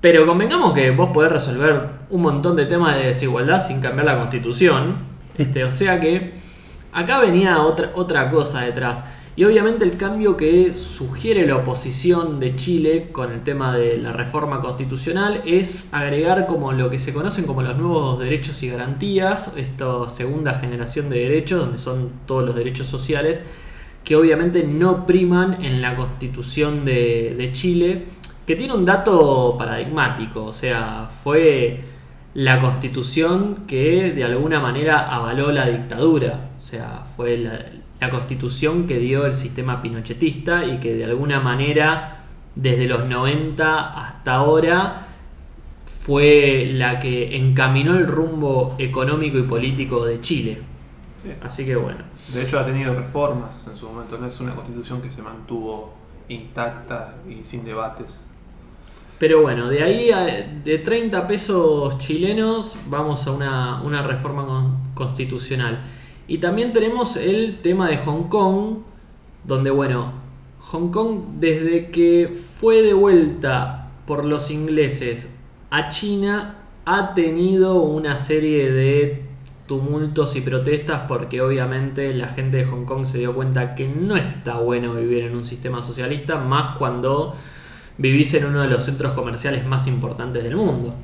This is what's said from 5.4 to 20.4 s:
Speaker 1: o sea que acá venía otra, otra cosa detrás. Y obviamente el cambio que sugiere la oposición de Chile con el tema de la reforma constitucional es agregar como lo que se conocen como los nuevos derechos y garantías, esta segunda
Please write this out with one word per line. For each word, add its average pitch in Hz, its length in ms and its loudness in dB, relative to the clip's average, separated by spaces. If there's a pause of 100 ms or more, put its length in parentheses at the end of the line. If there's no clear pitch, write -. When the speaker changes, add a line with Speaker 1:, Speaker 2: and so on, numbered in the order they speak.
Speaker 1:
o 127 60 0
sea 185 280 2
que 175 360 0 (580)
acá 175 260 0
venía 185 440 6
otra, 160 320 2
otra 160 360 0
cosa 143 300 0
detrás. 123 440 -4 (300)
Y 170 100 4
obviamente 214 400 4
el 175 120 2
cambio 202 400 0
que 170 400 4
sugiere 190 680 -2
la 139 100 2
oposición 143 800 0
de 131 160 -2
Chile 165 560 0
con 120 220 -6
el 117 100 -8
tema 139 320 -2
de 120 220 2
la 117 160 -6
reforma 143 480 -4
constitucional 135 840 -2
es 180 480 0
agregar 151 540 2
como 151 260 -2
lo 127 180 2
que 131 100 -4
se 135 120 -6
conocen 170 340 -2
como 131 160 -2
los 127 140 -2
nuevos 147 440 0
derechos 131 420 -4
y 127 60 -4
garantías, 185 880 -2
esta 131 520 -4
segunda 139 460 -4